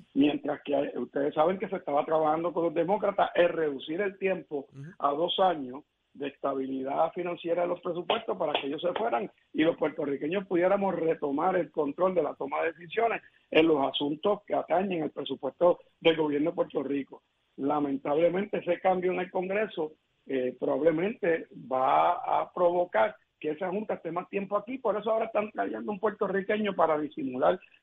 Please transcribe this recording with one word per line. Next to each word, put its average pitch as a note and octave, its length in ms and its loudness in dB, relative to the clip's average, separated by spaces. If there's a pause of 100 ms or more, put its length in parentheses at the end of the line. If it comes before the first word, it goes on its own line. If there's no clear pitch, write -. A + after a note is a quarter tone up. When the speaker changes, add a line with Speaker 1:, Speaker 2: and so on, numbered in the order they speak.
(140)
Speaker 1:
Mientras C#3+ 480 0
que, C#3+ 100 -8
eh, C#3 240 0
ustedes C#3+ 380 -4
saben E3+ 240 2
que G3+ 100 -6
se F#3+ 80 -4
estaba D3 280 0
trabajando D#3 480 0
con E3 140 0
los D#3+ 80 -2
demócratas F#3 600 0
en F3 140 6
reducir D#3 520 -4
el G3 180 -4
tiempo F3 540 -4
Speaker 2:
Ujú. C3+ 100 -16 (180)
Speaker 1:
a C#3+ 100 2
dos D#3+ 300 -2
años D3+ 420 0 (320)
de C#3 140 -8
estabilidad C3+ 840 -2
financiera F3 500 -2
de F3 60 0
los F3 120 -4
presupuestos F#3 580 -4
para D#3 220 -2
que C#3+ 80 -6
ellos D3+ 120 -6
se F3 140 0
fueran A3+ 340 -2 (240)
y D3+ 120 2
los E3 120 4
puertorriqueños D3+ 720 -2
pudiéramos F#3+ 480 2
retomar D#3+ 600 0
el E3 160 0
control D#3+ 420 0
de E3+ 80 2
la C#3 120 -2
toma D3 280 -4
de E3 100 -2
decisiones F3+ 480 -2 (300)
en D#3+ 160 6
los D3+ 200 4
asuntos D3+ 600 0
que - 80 -2
atañen E3+ 480 0
el C#3 80 -2
presupuesto C#3+ 680 0 (200)
del D#3+ 160 4
gobierno D3+ 340 0
de F3+ 60 -4
Puerto E3 280 -2
Rico. C3+ 380 -6 (340)
Lamentablemente D3 1000 0
ese E3+ 220 -2
cambio F#3 320 2
en F3+ 80 -2
el F#3 100 -6
Congreso, F#3+ 640 -4 (340)
eh, B2+ 320 -2
probablemente E3 880 0 (240)
va D3 440 4
a D#3 380 -2
provocar F3+ 640 2 (240)
que D3+ 120 -4
esa E3+ 180 -4
Junta G#3 260 -4
esté F3 160 -8
más F3 200 -6
tiempo G3 260 -2
aquí, A3+ 220 -6
por G#3+ 200 0
eso G3+ 120 -2
ahora A3+ 160 0
están G#3+ 260 -2
trayendo G#3+ 400 -4
un G3 80 -8
puertorriqueño G3+ 720 0
para D#3+ 240 4
disimular D3 600 0 (220)